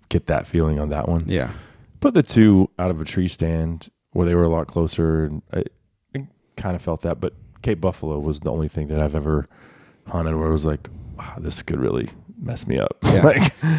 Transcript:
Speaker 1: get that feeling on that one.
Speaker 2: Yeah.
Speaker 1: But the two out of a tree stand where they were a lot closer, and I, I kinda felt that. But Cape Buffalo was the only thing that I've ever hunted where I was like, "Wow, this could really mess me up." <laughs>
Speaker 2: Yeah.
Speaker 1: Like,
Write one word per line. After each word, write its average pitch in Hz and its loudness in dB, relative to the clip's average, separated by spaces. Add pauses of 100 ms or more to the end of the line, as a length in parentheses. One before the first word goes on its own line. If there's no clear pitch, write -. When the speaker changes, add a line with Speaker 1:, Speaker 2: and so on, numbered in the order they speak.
Speaker 1:
get - 0
that - 0
feeling 78 0
on 76 -2
that 73 -4
one. 85 0
Speaker 2:
Yeah. 69 -2 (480)
Speaker 1:
But 262 2
the 165 6
two 104 6
out 90 0
of 80 -4
a 78 -8
tree 90 -2
stand 82 -4 (220)
where 90 0
they 87 2
were 87 4
a 82 4
lot 82 0
closer, 80 0
and 73 -6 (100)
I, - -2 (500)
I 139 -8 (300)
kinda 90 -4
felt 82 -4
that. 85 -4
But - -4 (280)
Cape 98 -2
Buffalo 80 -2
was 76 -4
the - -4
only 78 -2
thing 76 -6
that 78 0
I've 76 0
ever 76 0 (580)
hunted 80 -2
where 80 -2
I 80 2
was 78 0
like, 76 -4 (300)
"Wow, - -14
this - -8
could - -4
really 60 -2 (300)
mess - -8
me - -2
up." - -2
<laughs> - -2
Speaker 2:
Yeah. - 4
Speaker 1:
Like, 151 6 (260)